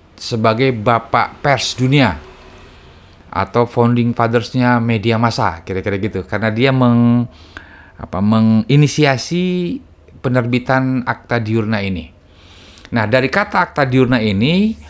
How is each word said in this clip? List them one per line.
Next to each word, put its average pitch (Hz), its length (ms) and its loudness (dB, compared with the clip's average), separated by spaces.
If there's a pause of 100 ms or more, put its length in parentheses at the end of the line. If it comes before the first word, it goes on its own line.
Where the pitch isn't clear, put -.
(160)
sebagai 113 560 0
bapak 113 720 -2
pers 139 320 -2
dunia 131 400 2 (1120)
atau 117 400 -2
founding 120 480 0
fathers-nya 120 640 0
media 113 400 0
massa, 113 480 -2
kira-kira 95 320 -4
gitu. 95 240 -4
Karena 107 320 -4
dia 127 160 2
meng-, 120 560 2 (720)
apa, 92 240 -6
menginisiasi 143 1500 2 (460)
penerbitan 127 800 0
akta 120 400 -4
diurna 107 400 -2
ini. 87 320 -8 (800)
Nah, 113 160 0
dari 131 160 2
kata 196 400 -2
akta - 160 -2
diurna 127 400 2
ini, 147 480 0 (180)